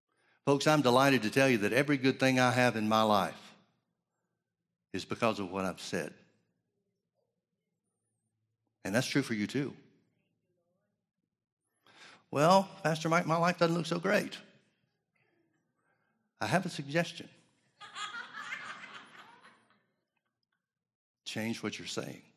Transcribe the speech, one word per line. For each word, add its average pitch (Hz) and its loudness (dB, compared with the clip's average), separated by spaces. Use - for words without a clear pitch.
Folks, 139 2
I'm 151 4
delighted 127 4
to 107 -2
tell 135 4
you 123 4
that 101 0
every 139 2
good 131 0
thing 131 2
I 123 4
have 120 2
in 107 -2
my 110 4
life 98 0
is 95 -10
because 110 -4
of 95 -6
what 95 -4
I've 87 -6
said. - -8
And 95 -6
that's 123 0
true 143 0
for 123 -4
you 104 -2
too. 131 -6
"Well, 175 6
Pastor 160 -2
Mike, 170 2
my 160 2
life 170 0
doesn't 170 2
look 160 -2
so 170 -4
great." 185 -2
I 110 -6
have 175 0
a 170 -6
suggestion. 156 -6
Change 113 -6
what 107 -8
you're 110 -14
saying. - -10